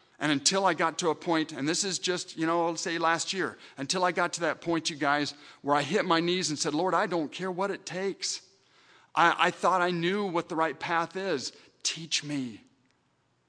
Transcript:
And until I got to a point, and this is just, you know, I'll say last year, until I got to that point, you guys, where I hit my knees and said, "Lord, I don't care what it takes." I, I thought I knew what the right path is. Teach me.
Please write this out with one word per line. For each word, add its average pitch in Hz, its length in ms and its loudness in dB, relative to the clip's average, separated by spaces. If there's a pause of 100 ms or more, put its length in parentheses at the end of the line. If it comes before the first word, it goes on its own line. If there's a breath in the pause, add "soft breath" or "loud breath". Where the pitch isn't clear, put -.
(200 soft breath)
And 147 100 2
until 185 340 2
I 175 100 4
got 160 240 0
to 175 120 2
a 151 40 2
point, 156 380 0
and 139 160 -4
this 170 140 0
is 180 160 -2
just, - 400 -4
you 160 80 -2
know, 170 200 2
I'll 170 100 -2
say 165 220 -4
last 165 340 2
year, 160 260 -4 (180 loud breath)
until 175 280 -2
I 180 80 2
got 175 220 0
to 160 80 -8
that 156 180 0
point, 165 280 -2
you 160 80 -4
guys, 143 380 2 (280 loud breath)
where 143 120 2
I 143 80 4
hit 165 220 0
my 170 160 4
knees 170 300 0
and 143 80 -4
said, 156 140 -2
"Lord, 180 220 2
I 190 120 4
don't 165 260 -2
care 185 180 -6
what 185 220 -2
it - 120 -10
takes." - 560 -6 (720 soft breath)
I, 165 240 6
I 175 120 4
thought 180 320 2
I 175 80 2
knew 180 340 0
what 165 240 -2
the 175 60 -8
right 160 240 0
path 170 380 -2
is. 180 360 -2 (300 loud breath)
Teach 160 420 -4
me. 131 380 -6 (880)